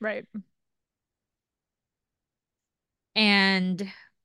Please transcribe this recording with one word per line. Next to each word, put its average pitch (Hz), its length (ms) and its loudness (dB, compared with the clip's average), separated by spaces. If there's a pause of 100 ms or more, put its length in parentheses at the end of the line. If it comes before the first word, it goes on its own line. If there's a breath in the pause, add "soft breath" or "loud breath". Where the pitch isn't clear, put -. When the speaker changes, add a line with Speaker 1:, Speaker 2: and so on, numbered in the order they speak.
Speaker 1:
Right. 214 240 -8 (3000)
Speaker 2:
And, 190 720 2 (380 loud breath)